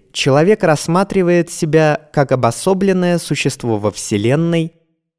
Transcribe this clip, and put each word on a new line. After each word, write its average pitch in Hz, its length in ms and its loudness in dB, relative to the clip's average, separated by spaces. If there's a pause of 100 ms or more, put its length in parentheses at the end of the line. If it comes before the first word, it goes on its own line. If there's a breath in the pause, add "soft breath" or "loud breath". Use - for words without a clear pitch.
(120)
человек 160 520 2
рассматривает 175 840 0
себя 156 640 0
как 139 180 0
обособленное 180 840 0
существо 127 600 -4
во 104 100 0
Вселенной, 160 840 -2 (460)